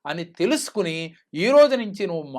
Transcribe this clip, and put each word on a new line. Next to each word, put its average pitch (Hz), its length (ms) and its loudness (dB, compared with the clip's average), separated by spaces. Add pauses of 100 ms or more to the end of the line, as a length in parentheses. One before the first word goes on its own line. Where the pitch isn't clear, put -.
అని 165 180 -6
తెలుసుకుని 170 920 -4 (200)
ఈ 170 120 -2
రోజు 277 300 6
నుంచి 208 300 -6
నువ్వు 160 320 -8